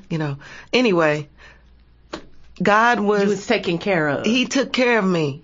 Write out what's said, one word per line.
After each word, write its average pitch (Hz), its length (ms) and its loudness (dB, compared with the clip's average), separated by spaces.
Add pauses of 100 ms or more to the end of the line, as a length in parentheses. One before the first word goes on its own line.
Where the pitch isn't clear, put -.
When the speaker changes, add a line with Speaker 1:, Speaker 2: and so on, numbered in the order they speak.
(100)
Speaker 1:
you 165 80 -4
know. 147 180 -4 (340)
Anyway, 170 560 2 (1400)
God 214 380 2
was 202 220 0
Speaker 2:
You 202 80 2
was 196 160 -6
taken 196 320 -2
care 165 300 -2
of. - 180 -2
Speaker 1:
He 247 180 0
took - 300 -2
care 240 240 2
of 190 80 0
me 156 380 -2